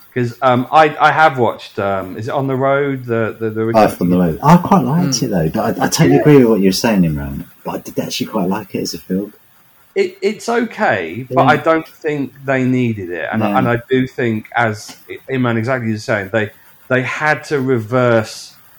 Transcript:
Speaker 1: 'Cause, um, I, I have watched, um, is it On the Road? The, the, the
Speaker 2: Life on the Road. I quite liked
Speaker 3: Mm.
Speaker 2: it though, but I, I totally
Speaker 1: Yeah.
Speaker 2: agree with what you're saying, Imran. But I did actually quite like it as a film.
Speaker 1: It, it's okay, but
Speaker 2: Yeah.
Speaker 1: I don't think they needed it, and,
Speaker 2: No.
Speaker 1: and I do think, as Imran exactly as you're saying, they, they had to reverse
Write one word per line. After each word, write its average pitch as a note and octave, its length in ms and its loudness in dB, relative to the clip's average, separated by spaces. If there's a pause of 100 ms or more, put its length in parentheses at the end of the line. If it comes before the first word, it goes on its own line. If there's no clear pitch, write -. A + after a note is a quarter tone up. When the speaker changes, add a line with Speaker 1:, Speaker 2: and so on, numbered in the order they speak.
(140)
Speaker 1:
'Cause, A#2+ 280 -4
um, B2+ 300 2
I, D3+ 260 4
I D3+ 140 4
have D3+ 260 2
watched, - 400 -2
um, F#2+ 380 -2
is A2+ 100 -8
it C3+ 60 -6
On C3+ 160 -2
the C3 80 -2
Road? C3+ 480 0
The, A2+ 340 -2
the, A2 120 -4
the A2 160 -4
Speaker 2:
Life A2+ 340 2
on F2 100 0
the F2+ 80 2
Road. E2 240 0
I E3 140 6
quite F3 260 2
liked C#3 320 0
Speaker 3:
Mm. - 100 -2
Speaker 2:
it B2+ 40 -2
though, F#2 220 0
but - 280 -2
I, - 60 -2
I - 40 0
totally E3+ 260 4
Speaker 1:
Yeah. - 60 6
Speaker 2:
agree D3 180 8
with B2 100 8
what A2 120 4
you're F#2+ 120 4
saying, G#2 300 2
Imran. C#2+ 420 -2 (200)
But - 100 -8
I - 40 -8
did - 220 -14
actually - 260 -6
quite F#2+ 220 -2
like G2+ 260 -6
it A#2+ 60 -4
as - 140 -6
a F2+ 40 -12
film. G2+ 340 -4 (600)
Speaker 1:
It, G3+ 280 -4
it's A3 260 -4
okay, C3+ 840 -2
but C3 140 2
Speaker 2:
Yeah. E3 60 4
Speaker 1:
I D3+ 80 4
don't D#3+ 280 0
think D3 460 -6 (120)
they C3 200 0
needed A#2 460 -2
it, E2 200 -6
and, A2 100 -2
Speaker 2:
No. G#2+ 160 0
Speaker 1:
and B2+ 120 2
I A#2+ 200 0
do C3 180 2
think, A#2 500 -4
as A2 400 -2 (320)
Imran B2+ 300 0
exactly A#2 300 -2
as - 40 0
you're G#2+ 60 -4 (180)
saying, G2 160 -6
they, G#2+ 180 -2 (380)
they B2+ 140 0
had C#3+ 420 -2
to D3 160 -2
reverse A#2+ 920 0 (240)